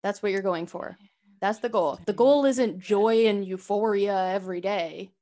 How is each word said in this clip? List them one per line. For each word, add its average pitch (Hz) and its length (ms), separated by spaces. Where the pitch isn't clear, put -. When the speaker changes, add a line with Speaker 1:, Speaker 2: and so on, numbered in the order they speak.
Speaker 1:
That's 202 220
what 208 80
you're 190 100
going 180 240
for. - 320
That's 208 180
the 240 100
goal. 180 240
The - 60
Speaker 2:
Interesting. 202 160
Speaker 1:
goal 277 300
isn't 247 300
Speaker 2:
Yeah. 185 60
Speaker 1:
joy 220 460
and 202 180
euphoria 202 840
every 185 320
day. 180 500